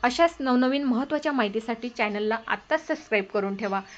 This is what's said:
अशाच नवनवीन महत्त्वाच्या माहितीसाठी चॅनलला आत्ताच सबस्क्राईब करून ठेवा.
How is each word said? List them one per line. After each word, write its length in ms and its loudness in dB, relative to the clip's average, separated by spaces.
अशाच 360 4
नवनवीन 440 2
महत्त्वाच्या 480 0
माहितीसाठी 580 -2
चॅनलला 480 -2
आत्ताच 400 -2
सबस्क्राईब 360 -2
करून 320 -2
ठेवा. 260 -4